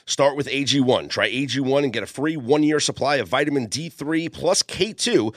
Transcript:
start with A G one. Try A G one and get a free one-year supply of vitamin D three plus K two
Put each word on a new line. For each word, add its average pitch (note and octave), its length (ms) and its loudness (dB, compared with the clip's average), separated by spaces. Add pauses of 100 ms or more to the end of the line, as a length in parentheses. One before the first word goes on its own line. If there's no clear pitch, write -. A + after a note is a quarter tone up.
start C#3 320 2
with C#3+ 120 -4
A C#3 160 -2
G C3+ 160 2
one. A2 280 2
Try G#2 160 0
A B2+ 220 -2
G B2+ 140 -4
one C3+ 220 2
and C3+ 120 0
get A2+ 80 -4
a F#2+ 40 -6
free D#3 300 -4
one-year D3+ 420 2
supply C#3 380 0
of A2+ 120 -2
vitamin C#3 400 0
D D3+ 200 -8
three D#3+ 400 -4
plus E3 340 0
K G3+ 300 -4
two C#3 440 0